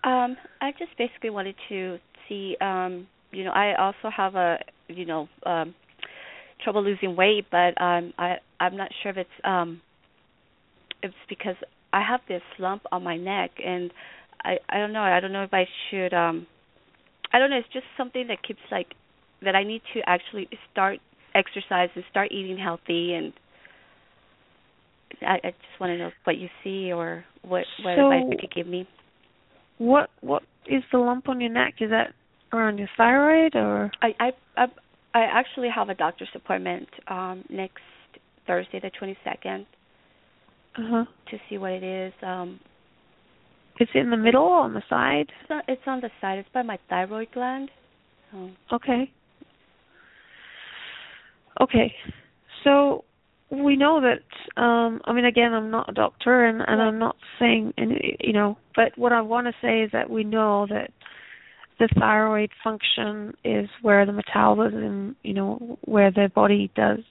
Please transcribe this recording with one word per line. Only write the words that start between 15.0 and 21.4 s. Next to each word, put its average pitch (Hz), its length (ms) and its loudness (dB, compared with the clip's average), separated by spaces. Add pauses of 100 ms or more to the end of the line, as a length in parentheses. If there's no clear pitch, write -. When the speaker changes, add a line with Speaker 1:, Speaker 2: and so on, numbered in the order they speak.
Speaker 1:
I 180 180 4
don't 190 140 -4
know 196 100 -4
if 196 100 -6
I 185 120 4 (240)
should, 185 240 -4
um, 170 340 0 (840)
I 247 80 6
don't 269 100 4
know. 269 80 0
It's 240 160 -6
just 254 120 -8 (120)
something 254 300 -6
that 214 200 -6
keeps, 208 120 -12 (120)
like, 190 160 -4 (560)
that 190 120 0
I 196 80 4
need 220 180 -8 (120)
to 220 120 -6
actually 180 440 -2 (220)
start 190 280 -2 (360)
exercise 190 600 0